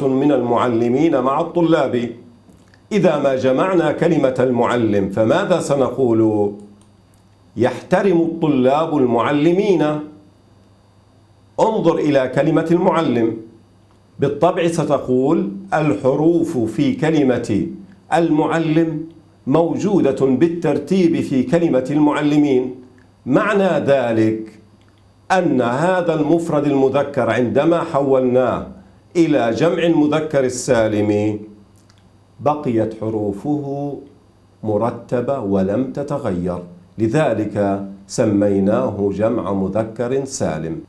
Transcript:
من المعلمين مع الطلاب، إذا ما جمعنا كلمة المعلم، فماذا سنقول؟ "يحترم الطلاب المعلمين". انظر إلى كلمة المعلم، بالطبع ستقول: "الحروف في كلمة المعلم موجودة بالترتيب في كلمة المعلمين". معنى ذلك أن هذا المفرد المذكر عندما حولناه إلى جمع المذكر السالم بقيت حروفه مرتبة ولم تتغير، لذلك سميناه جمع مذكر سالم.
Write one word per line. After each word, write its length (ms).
من 300
المعلمين 880
مع 200
الطلاب، 720
إذا 260
ما 180
جمعنا 560
كلمة 460
المعلم، 720
فماذا 500
سنقول؟ 920
"يحترم 640
الطلاب 760
المعلمين". 880
انظر 380
إلى 360
كلمة 360
المعلم، 680
بالطبع 480
ستقول: 840
"الحروف 840
في 360
كلمة 720
المعلم 920
موجودة 800
بالترتيب 960
في 220
كلمة 480
المعلمين". 840
معنى 600
ذلك 720
أن 300
هذا 520
المفرد 520
المذكر 640
عندما 500
حولناه 840
إلى 340
جمع 320
المذكر 600
السالم 920
بقيت 600
حروفه 960
مرتبة 760
ولم 520
تتغير، 680
لذلك 840
سميناه 1080
جمع 380
مذكر 720
سالم. 640